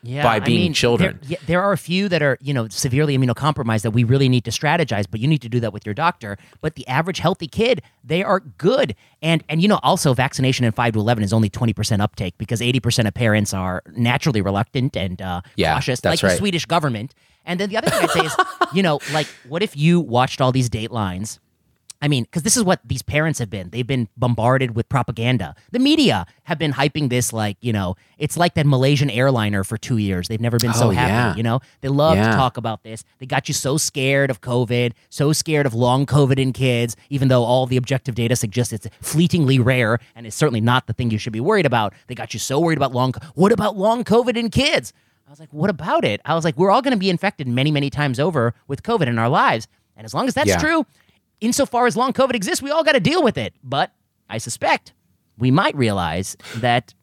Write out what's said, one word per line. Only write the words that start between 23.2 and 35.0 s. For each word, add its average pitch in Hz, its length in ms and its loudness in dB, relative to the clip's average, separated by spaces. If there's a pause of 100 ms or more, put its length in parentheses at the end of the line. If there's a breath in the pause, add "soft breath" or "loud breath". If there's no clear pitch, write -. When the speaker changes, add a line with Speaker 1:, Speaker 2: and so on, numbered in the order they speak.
Speaker 1:
have 110 100 -4
been. 90 200 -10
They've 120 160 -4
been 123 220 -2 (100)
bombarded 120 580 2
with 117 140 -2
propaganda. 113 680 -2 (160 soft breath)
The 196 80 -4
media 269 460 2 (180 soft breath)
have 170 140 -6
been 147 160 -2
hyping 147 360 0
this 123 220 0
like, 107 300 -4
you 120 100 -2
know, 95 240 -2 (220 soft breath)
it's 147 200 -4
like 175 180 2
that 156 100 2
Malaysian 139 460 4
airliner 110 520 0
for 110 140 -6
two 123 200 -4
years. 95 300 -2
They've 110 140 -6
never 120 160 0
been 113 160 0
so 113 140 2
Speaker 2:
Oh, - 20 4
Speaker 1:
happy, 101 220 2
Speaker 2:
yeah. 110 240 2
Speaker 1:
you 110 80 -4
know? 117 160 0 (220 soft breath)
They 135 80 -6
love 147 280 4
Speaker 2:
Yeah. 113 140 4
Speaker 1:
to 107 60 2
talk 131 200 2
about 110 260 -8
this. 110 200 -16 (160)
They 131 80 -14
got 131 200 -2
you 151 60 -4
so 123 240 -2
scared 139 540 0
of - 100 -8
covid, 120 520 0 (160)